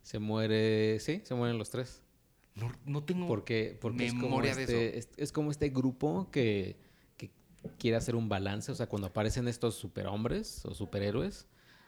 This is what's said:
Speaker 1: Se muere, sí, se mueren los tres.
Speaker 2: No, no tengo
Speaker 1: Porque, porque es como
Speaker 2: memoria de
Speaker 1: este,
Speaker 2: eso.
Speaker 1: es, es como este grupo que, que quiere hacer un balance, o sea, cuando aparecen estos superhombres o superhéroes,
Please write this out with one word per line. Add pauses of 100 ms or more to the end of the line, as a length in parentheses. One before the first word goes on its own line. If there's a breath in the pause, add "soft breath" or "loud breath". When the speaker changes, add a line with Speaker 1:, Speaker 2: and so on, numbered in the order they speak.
Speaker 1:
Se
muere,
sí,
se
mueren
los
tres. (520)
Speaker 2:
No, (140)
no
tengo
Speaker 1:
Porque,
porque
es
como
Speaker 2:
memoria
de
Speaker 1:
este,
Speaker 2:
eso.
Speaker 1:
es,
es
como
este
grupo
que, (400 loud breath)
que (480)
quiere
hacer
un
balance,
o
sea,
cuando
aparecen
estos
superhombres
o
superhéroes, (420 loud breath)